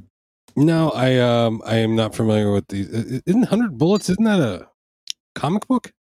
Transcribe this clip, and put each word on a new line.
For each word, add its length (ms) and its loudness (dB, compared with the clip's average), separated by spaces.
No, 360 2
I, 300 2
um, 440 2
I 120 0
am 200 2
not 180 0
familiar 380 2
with 160 -2
the, 140 -6
uh, 420 -6
isn't 200 2
Hundred 340 -2
Bullets, 320 0
isn't 140 0
that 160 2
a 280 -4
comic 320 -2
book? 280 -4